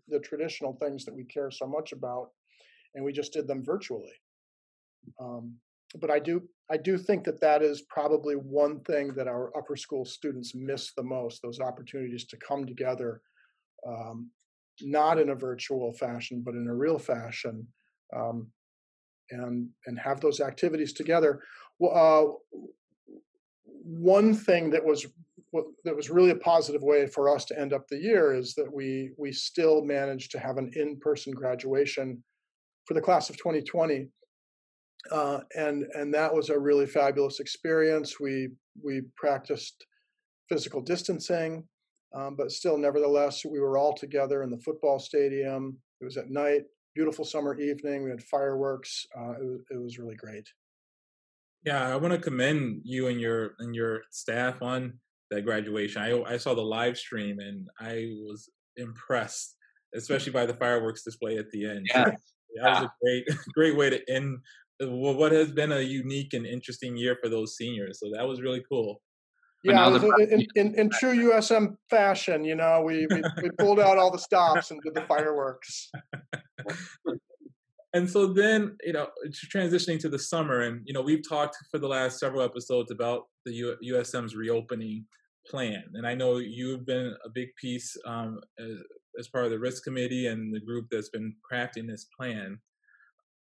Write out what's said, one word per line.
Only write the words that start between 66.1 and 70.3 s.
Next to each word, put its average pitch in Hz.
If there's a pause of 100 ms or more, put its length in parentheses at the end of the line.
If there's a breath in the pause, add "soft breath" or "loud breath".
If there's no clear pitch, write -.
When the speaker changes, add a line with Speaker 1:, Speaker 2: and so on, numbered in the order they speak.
Speaker 2:
and 117
interesting 120
year 123
for 120
those 110
seniors. 107
So 104
that 117
was 131
really 127
cool. 110 (600)
Speaker 1:
Yeah, 190
it 185
Speaker 3:
Another -
Speaker 1:
was 214